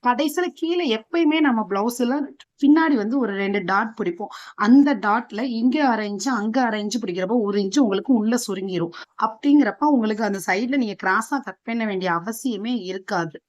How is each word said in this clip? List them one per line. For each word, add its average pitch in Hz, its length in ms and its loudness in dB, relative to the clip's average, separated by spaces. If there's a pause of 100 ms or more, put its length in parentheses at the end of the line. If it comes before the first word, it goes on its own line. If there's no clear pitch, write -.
கடைசியில 294 500 0
கீழே 330 440 -2
எப்பயுமே 320 420 0
நம்ம 240 300 2
பிளவுஸ்ல 240 520 -2 (400)
பின்னாடி 302 340 4
வந்து 226 240 0
ஒரு 208 140 -2
ரெண்டு 196 300 -2
டாட் 202 380 -2
பிடிப்போம். 175 320 -6 (220)
அந்த 277 400 6
டாட்ல 214 460 -2
இங்க 254 480 0
அரை 214 220 0
இன்ச்சு, 202 160 -6
அங்க 226 340 0
அரை 214 220 0
இன்ச்சு 214 200 -4
பிடிக்கிறப்போ 190 380 0
ஒரு 202 180 0
இன்ச்சு 196 200 0
உங்களுக்கு 233 340 2
உள்ள 226 340 2
சுருங்கிரும். 185 440 -4 (300)
அப்படிங்கிறப்ப 247 640 2
உங்களுக்கு 226 380 2
அந்த 202 220 -2
சைடுல 240 320 -2
நீங்க 214 260 -2
கிராஸா 220 400 0
கட் - 200 -14
பண்ண 233 220 -4
வேண்டிய 185 260 -2
அவசியமே 220 680 -4
இருக்காது. 185 680 -6